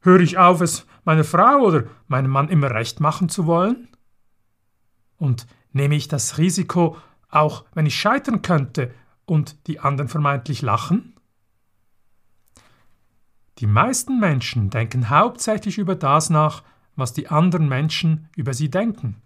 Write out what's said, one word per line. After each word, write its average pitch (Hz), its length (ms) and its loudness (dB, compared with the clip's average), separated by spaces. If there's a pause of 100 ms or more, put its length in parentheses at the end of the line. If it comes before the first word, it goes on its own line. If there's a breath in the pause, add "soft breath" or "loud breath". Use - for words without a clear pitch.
Höre 185 200 6
ich 175 160 0
auf, 180 240 6
es - 260 -4 (200 soft breath)
meiner 156 180 4
Frau 226 360 4
oder 160 240 4 (240 loud breath)
meinem 135 220 0
Mann 139 200 0
immer 143 220 2
recht 113 280 -6
machen 185 300 0
zu 175 160 -4
wollen? 190 420 0 (1300)
Und 131 300 -2 (260 soft breath)
nehme 143 240 0
ich 147 120 -6
das - 280 -6
Risiko, 170 640 0 (320 loud breath)
auch 156 420 0
wenn 156 140 0
ich 147 120 -2
scheitern 240 440 -2
könnte 139 500 -2 (320 loud breath)
und - 420 -4
die 151 140 -8
anderen 143 300 -2
vermeintlich 143 500 -2
lachen? 143 540 -2 (2500 soft breath)
Die 117 60 -2
meisten 233 540 2
Menschen 127 480 -2
denken 113 400 -4
hauptsächlich 214 720 0
über 190 160 -2
das 156 340 0
nach, 151 340 0 (340 soft breath)
was 127 180 -6
die - 140 -8
anderen 165 380 2
Menschen 156 680 -2
über 135 160 -4
sie 143 160 -4
denken. 180 580 -4